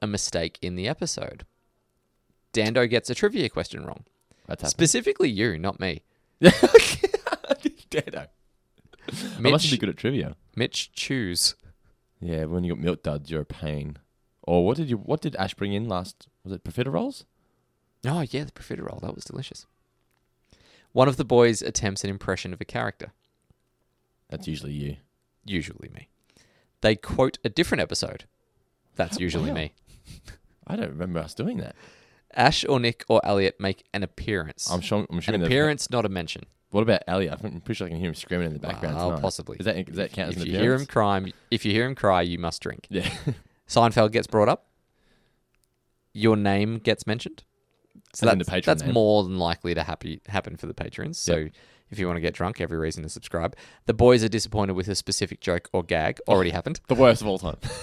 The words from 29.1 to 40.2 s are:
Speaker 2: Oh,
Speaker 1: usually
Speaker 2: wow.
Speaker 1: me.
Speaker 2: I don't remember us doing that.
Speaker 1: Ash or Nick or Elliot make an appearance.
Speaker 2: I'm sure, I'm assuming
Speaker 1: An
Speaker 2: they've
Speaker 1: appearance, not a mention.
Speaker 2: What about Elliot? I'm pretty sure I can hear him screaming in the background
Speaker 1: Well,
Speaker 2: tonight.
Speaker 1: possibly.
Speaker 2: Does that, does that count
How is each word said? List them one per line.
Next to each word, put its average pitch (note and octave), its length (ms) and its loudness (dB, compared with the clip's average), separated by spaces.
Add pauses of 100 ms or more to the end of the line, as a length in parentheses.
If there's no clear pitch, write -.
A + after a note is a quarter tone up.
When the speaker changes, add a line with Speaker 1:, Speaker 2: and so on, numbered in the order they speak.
Speaker 2:
Oh, - 40 -6
Speaker 1:
usually D#2+ 300 -2
Speaker 2:
wow. - 60 -4
Speaker 1:
me. D#2 160 -6 (960)
Speaker 2:
I G3 80 -6
don't G#3+ 140 -6
remember E2+ 280 -6
us D#2 160 -8
doing F#3+ 220 -4
that. - 180 -10 (600)
Speaker 1:
Ash B2+ 300 4
or C#3 140 2
Nick A#2 300 -2
or A2 180 6
Elliot G2 320 2
make G2 340 -4
an G2+ 120 -4
appearance. E2+ 680 -6
Speaker 2:
I'm F2+ 120 -2
sure, G#2+ 280 0
I'm E2+ 80 -4
assuming G#2 220 0
Speaker 1:
An - 0 -
Speaker 2:
they've E2 160 2
Speaker 1:
appearance, D3 340 0
not A#2+ 160 0
a - 20 -2
mention. F2+ 360 -8 (260)
Speaker 2:
What G2+ 120 4
about A2+ 260 4
Elliot? F2 340 -2
I'm F#2 200 -8
pretty A2+ 160 -6
sure F#2 100 -6
I - 20 -10
can E2 80 -6
hear F2 120 -2
him D#2 40 -6
screaming F2 340 -4
in D#2 40 -6
the D2 80 -10
background D#2+ 360 -6
Speaker 1:
Well, F2 120 -2
Speaker 2:
tonight. D#2+ 140 -4
Speaker 1:
possibly. - 340 -6
Speaker 2:
Does - 100 -6
that, F#2 200 -2
does E2 100 -14
that F#2 160 -6
count F2 180 -4